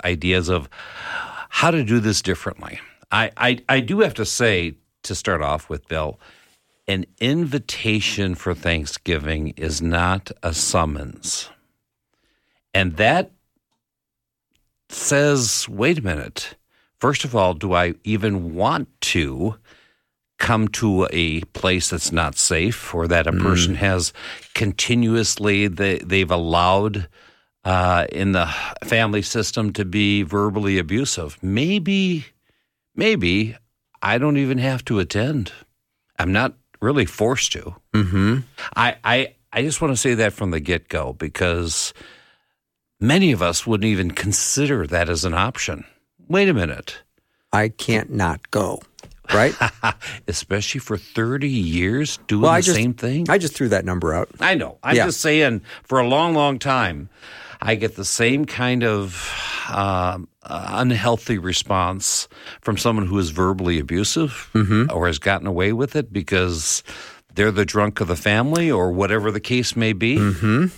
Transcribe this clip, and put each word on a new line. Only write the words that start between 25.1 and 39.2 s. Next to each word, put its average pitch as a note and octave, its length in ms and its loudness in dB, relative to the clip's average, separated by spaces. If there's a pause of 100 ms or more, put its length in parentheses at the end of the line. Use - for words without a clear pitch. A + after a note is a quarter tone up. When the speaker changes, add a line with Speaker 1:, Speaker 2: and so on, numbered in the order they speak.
Speaker 1:
they, F#2+ 320 0
they've F2+ 320 0
allowed, F2+ 760 2 (580)
uh, F2+ 460 4
in G2 200 0
the F2 160 2 (360)
family G#2+ 380 2
system G#2+ 520 -2
to G#2 120 -2
be G2+ 380 2
verbally G2+ 540 0
abusive? F2 640 -2
Maybe, F3 840 0 (720)
maybe A2 600 0 (460)
I G#2 160 2
don't C#3+ 200 2
even C3+ 220 0
have B2+ 260 -2
to A2 140 0
attend. A2 520 -2 (680)
I'm E2+ 120 0
not A2 220 0 (280)
really B2+ 240 2
forced - 480 0
to." - 220 -10 (180)
Speaker 2:
Mm-hmm. G2+ 440 2 (380)
Speaker 1:
I, A#2 280 2
I, B2+ 300 0 (180)